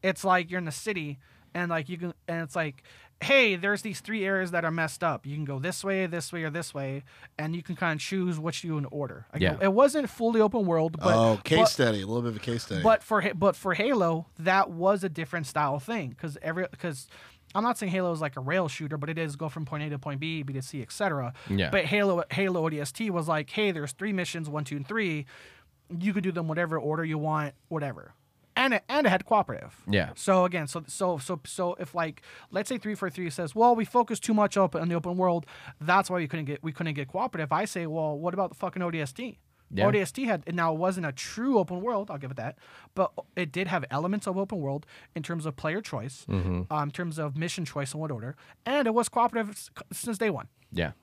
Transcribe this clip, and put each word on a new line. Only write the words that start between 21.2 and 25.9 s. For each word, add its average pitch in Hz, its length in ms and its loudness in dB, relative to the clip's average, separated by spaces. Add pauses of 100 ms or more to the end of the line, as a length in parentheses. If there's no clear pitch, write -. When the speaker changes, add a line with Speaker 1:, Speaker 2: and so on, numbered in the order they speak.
Speaker 2:
Yeah. 196 200 2
Speaker 1:
But 190 160 2
Halo, 190 460 2
Halo 180 340 0
O 165 40 2
D 151 120 -4
S 139 100 -6
T 220 200 -4
was 170 180 0
like, 151 220 0
"Hey, 208 200 2
there's 147 220 -4
three 208 200 -4
missions, 170 360 -4
one, 147 160 -4
two, 143 100 -6
and 139 100 -6
three. 175 400 -2 (720)